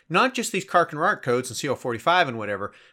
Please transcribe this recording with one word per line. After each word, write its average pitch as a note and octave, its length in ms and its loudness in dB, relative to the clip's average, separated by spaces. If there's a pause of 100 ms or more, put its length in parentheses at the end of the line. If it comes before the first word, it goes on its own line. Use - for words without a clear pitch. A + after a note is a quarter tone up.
not A3+ 240 2
just - 200 -4
these F#3+ 120 -2
carc E3+ 280 2
and D3+ 80 -8
rarc F#3 220 0
codes B2 280 0
and G#2+ 60 -10
C - 100 -6
O B2+ 80 -2
forty-five D3 540 2
and A#2 100 -6
whatever, G2+ 340 -4 (200)